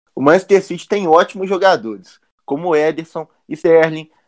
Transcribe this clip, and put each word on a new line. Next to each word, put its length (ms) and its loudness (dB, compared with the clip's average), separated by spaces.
O 60 -6
Manchester 420 2
City 240 -12
tem 200 -4
ótimos 400 2
jogadores, 720 -2
como 300 -4
Ederson, 520 -4
Sterling, 600 0